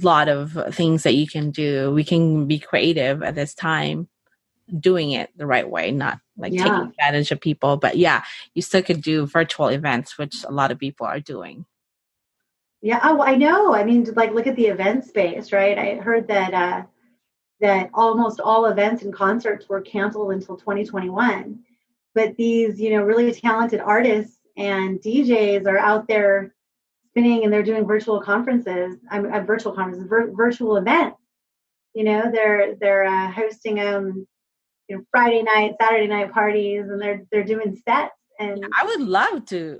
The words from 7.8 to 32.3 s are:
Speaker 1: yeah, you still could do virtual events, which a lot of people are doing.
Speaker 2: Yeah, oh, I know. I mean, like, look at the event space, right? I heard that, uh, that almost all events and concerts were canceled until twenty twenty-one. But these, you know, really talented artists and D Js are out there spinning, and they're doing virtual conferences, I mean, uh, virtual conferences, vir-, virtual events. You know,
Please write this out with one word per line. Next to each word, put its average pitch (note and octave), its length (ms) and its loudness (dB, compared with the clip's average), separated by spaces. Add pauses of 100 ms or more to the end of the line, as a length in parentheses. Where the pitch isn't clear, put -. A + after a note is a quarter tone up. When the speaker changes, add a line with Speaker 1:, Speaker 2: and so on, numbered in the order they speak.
Speaker 1:
yeah, D#3 260 4 (300)
you E3+ 80 -4
still - 200 2
could E3+ 200 -2
do D#3 240 0
virtual D#3 420 0
events, C3+ 480 -2
which - 280 -10
a - 60 -10
lot C#3 200 0
of - 80 -8
people C3+ 280 -8
are - 140 -6
doing. F#2 460 -14 (1120)
Speaker 2:
Yeah, G#3+ 220 0
oh, D4+ 180 4
I C4+ 160 4
know. E4 380 4
I G#3 100 2
mean, A#3 200 4 (120)
like, A3 160 2
look A#3 140 -2
at B3+ 100 -2
the A3+ 120 2
event G3+ 360 -2
space, F#3+ 480 -4
right? G3 260 2
I G3+ 180 -4
heard A3+ 320 -2
that, F#3+ 260 0
uh, F3+ 280 -2 (760)
that F#3+ 320 2
almost A3+ 480 2
all A3+ 240 4
events G#3 380 0
and G3+ 100 -8
concerts G#3 560 -2
were G3 140 -6
canceled G#3 500 -4
until F#3 240 -8
twenty G3+ 300 -4
twenty-one. G3 760 -4 (540)
But A3 220 0
these, A3+ 440 0
you A3 100 0
know, G#3 120 2
really A3+ 300 2
talented A3 480 0
artists G#3+ 580 0 (180)
and F#3+ 460 -4
D B3 260 0
Js G3+ 380 2
are G3 120 2
out G#3+ 300 2
there G3 460 2 (560)
spinning, A#3 340 4
and G#3 80 2
they're G#3 100 2
doing G#3+ 240 0
virtual G#3+ 340 0
conferences, G3+ 760 -2 (120)
I G#3 120 -4
mean, G3+ 120 -4
uh, G#3 120 0
virtual G#3+ 280 -2
conferences, F#3 360 -6
vir-, A3 260 0
virtual A3+ 420 0
events. B3 400 0 (800)
You A3 80 -4
know, G#3+ 300 2